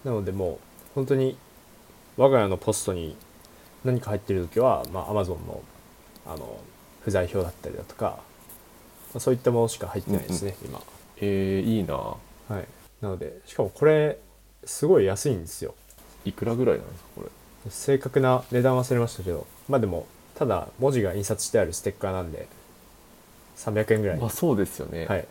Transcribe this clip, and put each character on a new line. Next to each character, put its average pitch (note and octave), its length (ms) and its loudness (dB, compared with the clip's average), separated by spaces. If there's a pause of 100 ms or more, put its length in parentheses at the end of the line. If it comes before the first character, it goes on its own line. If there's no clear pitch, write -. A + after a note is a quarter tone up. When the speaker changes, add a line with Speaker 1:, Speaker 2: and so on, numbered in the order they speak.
Speaker 1:
な C3+ 80 -4
の G#2 140 -2
で F#2+ 80 -4
も F2+ 200 -2
う、 - 40 -10 (380)
本 C3+ 100 0
当 C3+ 100 4
に、 C3 220 2 (800)
我 C3 120 8
が C3 120 6
家 G2+ 80 4
の F#2 80 0
ポ A2 160 0
ス - 100 -2
ト G2 100 -2
に E2 220 -6 (680)
何 B2+ 160 2
か - 80 -8
入 G#2 80 -2
っ G2 40 -4
て - 120 -2
る F#2 80 2
時 E2+ 180 -2
は、 A2+ 320 4
ま F2+ 100 -6
あ、 - 60 -8
Amazon F#2 300 0 (100)
の、 - 140 -10 (640)
あ E2 100 -12
の、 A1+ 240 -12 (440)
不 A2 80 -4
在 F#2 160 2
票 G2 140 -2
だ F2 80 -2
っ - 40 -14
た - 160 -12
り - 80 -10
だ - 60 -10
と - 120 -18
か、 - 240 -4 (920)
ま - 40 -8
あ、 - 40 -6
そ C3+ 100 2
う - 20 6
い A#2+ 40 2
っ - 20 -6
た B2+ 120 2
も A#2 100 4
の A2+ 80 4
し - 100 -10
か - 80 -8
入 G2+ 140 -6
っ - 20 -10
て - 80 -4
な G2 80 2
い - 40 -6
で - 100 -4
す F2 100 -4
ね、 G2 180 -6
Speaker 2:
う - 40 -16
ん - 20 -10
う - 40 -10
ん。 - 40 -10
Speaker 1:
今。 - 60 -12 (360)
Speaker 2:
え G2 480 0
ー、 A2+ 120 2
い - 20 2
い G2 60 0
な。 D2 100 -2
Speaker 1:
は - 220 -6 (320)
い。 G2 180 -6 (340)
な G#2 80 -4
の F#2 80 -4
で、 - 280 -10
し - 80 -20
か - 100 0
も G2 60 0
こ - 160 -2
れ、 D3+ 320 4 (480)
す - 200 -4
ご E3 140 8
い G2 60 6
安 G2 240 0
い B2+ 40 2
ん F2+ 80 -4
で E2 60 -12
す - 160 -12
よ。 - 100 -8 (520)
Speaker 2:
い G2 80 -4
く - 100 -8
ら A#2 120 0
ぐ B2 100 2
ら F#2 100 4
い - 20 -4
な - 60 -8
ん - 40 -14
で F2+ 100 -16
す - 60 -20
か、 - 120 -20
こ G1+ 80 -12
れ？ - 60 -12 (400)
Speaker 1:
正 - 280 0
確 C3+ 220 0
な B2+ 320 4
値 B2 100 2
段 B2+ 140 4
忘 B2+ 180 0
れ A#2+ 60 2
ま A#2 80 2
し - 80 -8
た - 80 -10
け F#2 80 -4
ど、 D2+ 160 -6 (220)
ま C#3 80 4
あ - 20 6
で A2 80 2
も、 E2+ 180 -4 (300)
た D#3 100 0
だ G2 220 0 (120)
文 C3+ 120 4
字 B2+ 100 2
が F#2 140 0
印 G2+ 80 -2
刷 G#2+ 220 -4
し - 40 -8
て A2+ 100 4
あ F#2+ 60 4
る E2 80 -6
ス - 80 -8
テ G2+ 100 -2
ッ - 60 -12
カ G2 120 -4
ー - 20 -2
な F#2 120 -2
ん E2 100 -8
で、 - 140 -12 (1080)
三 - 180 -4
百 G#2+ 200 2
円 G#2+ 80 2
ぐ G2+ 60 0
ら F2 80 0
い。 - 40 -2
Speaker 2:
ま A#2 80 -2
あ、 - 20 -2
そ D#3+ 240 2
う G2+ 40 4
で G2 80 4
す - 140 -12
よ - 80 -8
ね。 E2 180 -6
Speaker 1:
は F#2+ 100 -2
い。 F2+ 160 -4